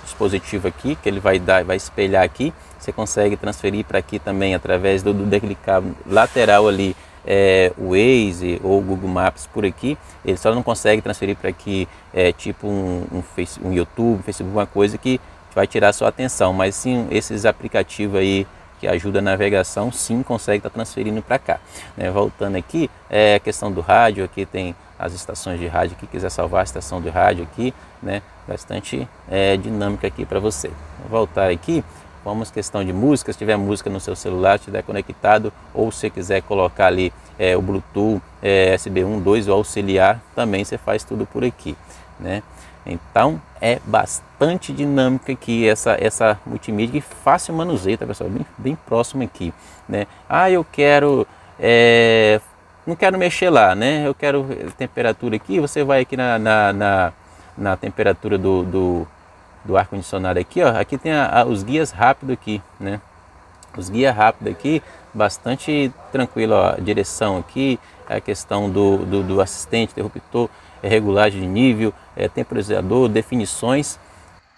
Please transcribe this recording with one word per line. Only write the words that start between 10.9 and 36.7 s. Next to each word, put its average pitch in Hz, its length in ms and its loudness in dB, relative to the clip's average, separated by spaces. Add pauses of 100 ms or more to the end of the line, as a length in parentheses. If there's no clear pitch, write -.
transferir 101 340 -4
pra - 140 -6
aqui, 95 360 -4 (280)
é, 90 180 2
tipo - 340 -10
um, 95 460 -4
um 90 100 -6
Face-, - 400 -10
um 92 120 -4
YouTube, 113 460 0
um 92 40 -10
Facebook, 95 320 -8
uma 104 100 0
coisa 104 320 0
que 127 220 -2 (340)
vai 98 140 2
tirar 104 220 2
a 101 40 4
sua 110 140 -2
atenção. 110 460 0
Mas 95 200 0
sim, 123 380 -4
esses 107 340 -2
aplicativos 104 720 -2
aí 95 300 0 (320)
que - 80 -6
ajudam 95 320 -2
a 98 40 0
navegação, 101 680 0
sim, 120 320 -4
consegue 107 400 -2
tá 104 60 -10
transferindo 110 520 -6
pra - 160 -2
cá, - 220 -4 (380)
né? 95 120 -4
Voltando 101 460 -2
aqui, 139 340 -4 (200)
é 104 260 6
a 98 40 2
questão 104 300 -6
do 87 120 -4
rádio, 101 420 4
aqui 92 220 -6
tem 90 280 -6 (240)
as 87 160 -8
estações - 460 -10
de 85 80 -6
rádio, 87 300 -2
que 101 100 -16
quiser 92 220 -8
salvar 90 320 -2
a - 20 -2
estação 92 380 -8
de 82 80 -8
rádio 90 340 2
aqui, 113 300 -6 (280)
né? 98 200 -6 (260)
Bastante, 104 580 -8 (240)
é, 98 280 2
dinâmica 101 500 -4
aqui - 180 -8
pra 98 140 -4
você. 104 300 -4 (320)
Vou 113 180 -2
voltar 98 300 0
aqui, 123 340 -2 (400)
vamos 107 280 -6
questão 101 340 -6
de 92 80 -4
música, 120 400 0
se - 60 -14
tiver 107 180 0
música 101 320 -2
no 98 100 -4
seu 92 160 -8
celular, 95 440 2
se - 60 -18
tiver 98 180 -6
conectado, 104 680 0 (220)
ou 113 180 0
se - 200 -6
quiser 95 320 -2
colocar 95 420 0